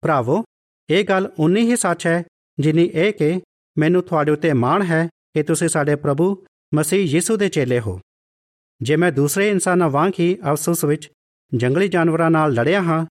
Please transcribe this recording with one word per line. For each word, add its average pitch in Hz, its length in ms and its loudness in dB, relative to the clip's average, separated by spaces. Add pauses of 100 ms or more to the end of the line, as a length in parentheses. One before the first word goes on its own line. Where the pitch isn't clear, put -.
ਭਰਾਵੋ, 151 420 0 (460)
ਇਹ 180 160 2
ਗੱਲ 190 340 0
ਉਨੀ 202 320 2
ਹੀ 247 40 2
ਸੱਚ 175 320 -2
ਹੈ 170 160 0 (360)
ਜਿੰਨੀ 156 240 2 (100)
ਇਹ 190 200 0
ਕਿ 175 280 -2 (360)
ਮੈਨੂੰ 175 260 2
ਤੁਹਾਡੇ 151 280 0
ਉੱਤੇ 151 220 0
ਮਾਣ 135 300 0
ਹੈ 170 240 0 (260)
ਕਿ 151 100 0
ਤੁਸੀਂ 165 240 -2
ਸਾਡੇ 147 280 0
ਪ੍ਰਭੂ 160 500 -2 (280)
ਮਸੀਹ 175 340 0
ਯਿਸੂ 175 300 0
ਦੇ 196 120 0
ਚੇਲੇ 127 300 0
ਹੋ। 98 200 -8 (800)
ਜੇ 131 140 0
ਮੈਂ 175 160 2
ਦੂਸਰੇ 147 380 0
ਇਨਸਾਨਾਂ 180 400 0
ਵਾਂਗ 151 300 0
ਹੀ 175 180 0 (140)
ਅਫਸੋਸ 165 320 -2
ਵਿੱਚ 151 280 -4 (440)
ਜੰਗਲੀ 135 320 0
ਜਾਨਵਰਾਂ 165 440 2
ਨਾਲ 156 220 2
ਲੜਿਆ 170 280 2
ਹਾਂ 160 240 0 (100)